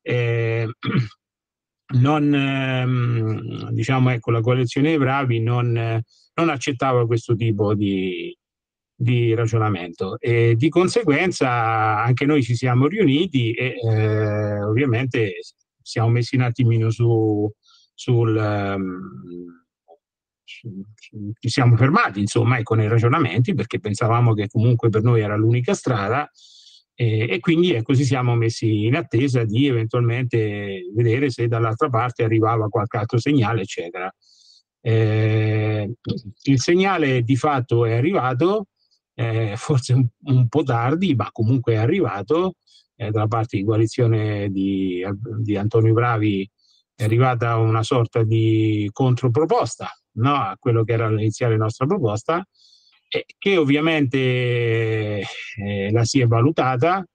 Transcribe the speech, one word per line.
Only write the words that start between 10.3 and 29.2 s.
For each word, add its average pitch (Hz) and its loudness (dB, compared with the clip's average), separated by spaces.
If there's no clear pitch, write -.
di 143 2
conseguenza 131 0
anche 127 0
noi 147 2
ci 117 -2
siamo 127 2
riuniti 147 2
e, 123 -4
eh, 107 0
ovviamente 117 0
siamo 113 -2
messi 120 0
un 123 2
attimino 117 2
su, 110 2
sul, 117 0
ehm, 92 -6
ci 104 -12
siamo 120 4
fermati, 190 2
insomma, 117 0
ecco, 110 -4
nei 107 2
ragionamenti, 120 2
perché 107 -4
pensavamo 117 2
che 104 -2
comunque 117 2
per 107 2
noi 120 4
era 104 -2
l'unica 120 2
strada, 120 -2
e, 110 0
e 185 -2
quindi, 175 2
ecco, 113 0
ci 135 4
siamo 123 0
messi 110 0
in 123 2
attesa 131 0